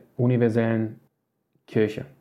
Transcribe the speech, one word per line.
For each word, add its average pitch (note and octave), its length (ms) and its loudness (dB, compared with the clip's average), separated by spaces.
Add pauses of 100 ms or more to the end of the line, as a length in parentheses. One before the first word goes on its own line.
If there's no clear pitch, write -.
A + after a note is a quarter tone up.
(160)
universellen A2+ 840 0 (680)
Kirche - 400 -2 (140)